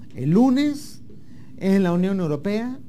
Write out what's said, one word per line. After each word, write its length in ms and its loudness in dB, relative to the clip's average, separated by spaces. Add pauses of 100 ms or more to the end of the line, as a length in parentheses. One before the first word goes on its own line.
(160)
el 160 -2
lunes 720 2 (560)
en 260 4
la 80 2
Unión 300 2
Europea 680 -2